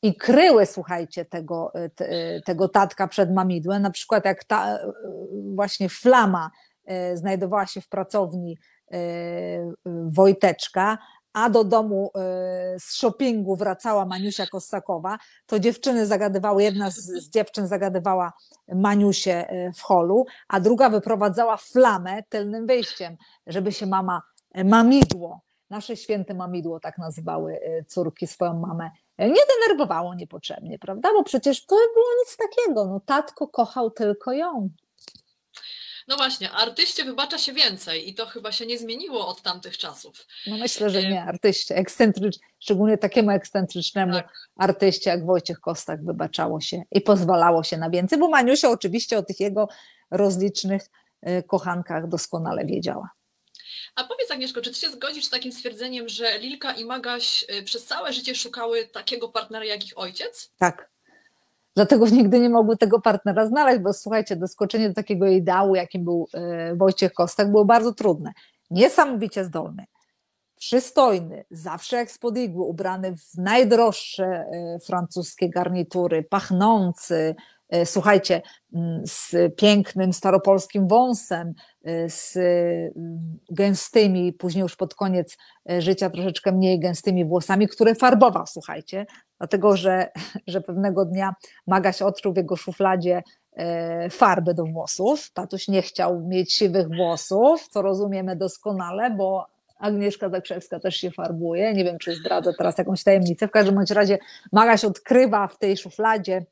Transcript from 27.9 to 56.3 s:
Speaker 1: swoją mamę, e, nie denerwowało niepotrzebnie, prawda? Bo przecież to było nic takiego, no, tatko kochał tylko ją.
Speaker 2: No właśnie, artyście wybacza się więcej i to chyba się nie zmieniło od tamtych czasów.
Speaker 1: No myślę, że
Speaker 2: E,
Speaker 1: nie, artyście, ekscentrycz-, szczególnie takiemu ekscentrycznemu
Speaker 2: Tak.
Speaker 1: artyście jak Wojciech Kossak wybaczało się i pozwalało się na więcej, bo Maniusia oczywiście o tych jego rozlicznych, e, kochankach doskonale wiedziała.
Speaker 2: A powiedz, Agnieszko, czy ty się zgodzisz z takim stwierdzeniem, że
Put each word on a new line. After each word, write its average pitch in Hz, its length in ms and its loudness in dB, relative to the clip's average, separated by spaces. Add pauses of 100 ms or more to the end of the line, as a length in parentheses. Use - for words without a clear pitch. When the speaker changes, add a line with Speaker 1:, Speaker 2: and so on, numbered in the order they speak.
Speaker 1:
swoją 175 340 -4
mamę, 165 300 -8 (280)
e, 202 100 2
nie 370 120 6 (200)
denerwowało 180 540 0
niepotrzebnie, 170 640 -14
prawda? 214 380 -4
Bo 339 80 4
przecież 269 420 -2
to 392 100 4 (180)
było 466 120 6 (180)
nic - 120 -10
takiego, 403 500 0
no, 190 140 -6
tatko 294 480 -2
kochał 226 420 -2
tylko 208 420 -4
ją. 269 380 -4 (1400)
Speaker 2:
No 269 80 -4
właśnie, 262 340 -4
artyście 240 540 -4
wybacza 277 340 -6
się 269 140 -4
więcej 185 560 -4
i 196 60 -16
to 226 120 -8
chyba 214 260 -12
się 226 140 -8
nie 240 120 -6
zmieniło 233 500 -8
od 180 140 -12
tamtych 185 360 -10
czasów. - 480 -14 (200)
Speaker 1:
No 208 120 -8
myślę, 214 320 -2
że 190 80 -2
Speaker 2:
E, 190 120 -2
Speaker 1:
nie, 185 120 -2
artyście, 180 520 -2
ekscentrycz-, 196 640 0 (200)
szczególnie 208 400 0
takiemu 208 320 2
ekscentrycznemu 185 840 -2
Speaker 2:
Tak. 180 160 -4 (280)
Speaker 1:
artyście 190 540 0
jak 175 160 -2
Wojciech 175 340 -2
Kossak 160 440 -8
wybaczało 165 560 -6
się 175 220 -8 (100)
i 202 80 4
pozwalało 175 600 4
się 160 160 -6
na 165 120 -4
więcej, 180 280 0
bo 330 100 4
Maniusia 269 420 4
oczywiście 226 480 -2
o 196 40 -2
tych 185 180 -8
jego 202 280 -2 (420)
rozlicznych, 196 720 0 (400)
e, 180 200 -4
kochankach 175 680 -4
doskonale 165 580 -6
wiedziała. 180 440 -6 (920)
Speaker 2:
A 262 40 -6
powiedz, 494 260 -8
Agnieszko, 262 300 -8
czy 240 100 -10
ty - 60 -12
się 330 140 -8
zgodzisz 285 340 -10
z - 60 -6
takim 254 220 -8
stwierdzeniem, 240 560 -10
że 214 300 -4